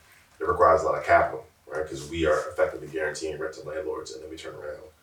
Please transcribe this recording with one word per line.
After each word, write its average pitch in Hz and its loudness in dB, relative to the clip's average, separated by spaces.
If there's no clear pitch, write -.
it 131 -6
requires - 6
a - 0
lot - 0
of - -8
capital, - 4
right? - -6
'Cause 69 -10
we 80 0
are 76 4
effectively 76 -2
guaranteeing 76 -4
rent 78 -6
to - -14
landlords, 76 -6
and 67 -14
then 78 -14
we 78 -14
turn - -12
around 76 -10